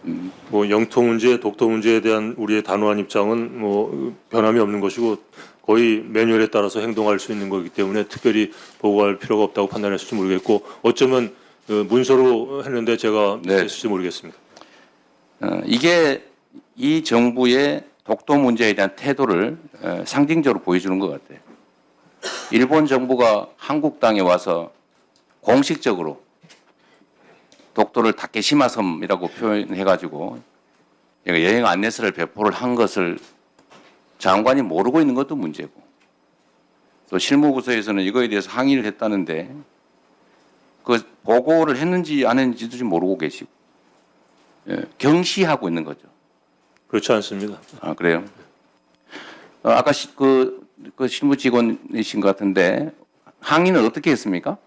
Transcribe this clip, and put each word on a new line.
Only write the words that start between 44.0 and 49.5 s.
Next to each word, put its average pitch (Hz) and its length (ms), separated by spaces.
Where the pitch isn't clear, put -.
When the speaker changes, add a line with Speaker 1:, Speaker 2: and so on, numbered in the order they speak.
Speaker 1:
예, - 120
경시하고 160 720
있는 82 160
거죠. 73 160
Speaker 2:
그렇지 110 240
않습니다. 104 460
Speaker 1:
아, 78 140
그래요? 85 300